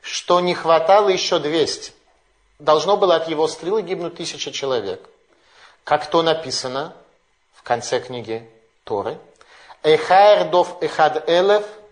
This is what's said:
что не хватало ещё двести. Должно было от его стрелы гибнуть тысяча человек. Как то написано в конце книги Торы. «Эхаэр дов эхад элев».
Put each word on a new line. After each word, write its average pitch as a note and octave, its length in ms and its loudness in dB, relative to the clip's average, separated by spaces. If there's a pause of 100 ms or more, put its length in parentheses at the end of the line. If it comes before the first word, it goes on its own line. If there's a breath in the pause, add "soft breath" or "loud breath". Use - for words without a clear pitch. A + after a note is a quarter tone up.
что - 380 -2
не F3+ 140 -2
хватало F3 560 4
ещё F3+ 300 0
двести. D3+ 520 -2 (640)
Должно D#3 380 2
было F#3+ 200 2
от D#3+ 120 -2
его D#3 220 -2
стрелы F#3+ 320 -4
гибнуть E3+ 340 -8
тысяча D3 380 -12
человек. A2 520 -6 (760 soft breath)
Как D3+ 240 -2
то E3+ 140 2
написано C#3+ 720 -4 (600)
в - 100 -20
конце A#2+ 360 -4
книги A2+ 500 -10 (360)
Торы. A2+ 320 -6 (680 loud breath)
«Эхаэр F3+ 680 4
дов F3+ 300 0
эхад D#3 500 0
элев». G3 360 2 (260)